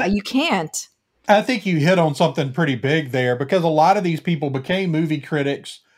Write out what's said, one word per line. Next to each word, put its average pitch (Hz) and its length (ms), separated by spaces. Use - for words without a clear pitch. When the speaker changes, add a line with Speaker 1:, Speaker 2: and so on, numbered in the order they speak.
Speaker 1:
and 196 80
Speaker 2:
you 202 80
can't. 247 680
Speaker 1:
I 208 140
think 208 240
you 180 120
hit 175 200
on 160 160
something 147 380
pretty 147 240
big 139 340
there, 123 260
because 139 260
a 165 60
lot 165 300
of 202 60
these 165 160
people 156 280
became 175 420
movie 156 300
critics 139 600